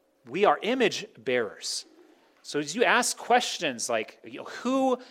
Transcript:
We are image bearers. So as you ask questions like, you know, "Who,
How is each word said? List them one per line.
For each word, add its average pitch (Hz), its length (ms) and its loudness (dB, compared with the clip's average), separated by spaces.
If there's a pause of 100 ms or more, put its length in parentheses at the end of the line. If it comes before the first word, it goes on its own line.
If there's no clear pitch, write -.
(280)
We 180 180 2
are 147 160 6
image 214 440 0 (120)
bearers. 117 680 -4 (580)
So - 160 -4
as 156 160 -6
you 233 80 4
ask 208 340 2
questions 165 720 0
like, 113 340 -2
you 123 160 -16
know, - 60 -12 (160)
"Who, 262 380 0 (120)